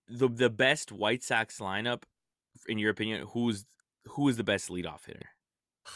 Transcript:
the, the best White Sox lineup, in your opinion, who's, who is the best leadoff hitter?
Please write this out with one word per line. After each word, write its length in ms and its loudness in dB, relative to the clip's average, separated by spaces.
the, 180 2
the 220 4
best 420 2
White 320 0
Sox 360 -2
lineup, 440 -2
in 100 -2
your 120 2
opinion, 380 -2
who's, 380 0
who 220 0
is 80 4
the 80 -2
best 260 0
leadoff 360 -8
hitter? 240 -16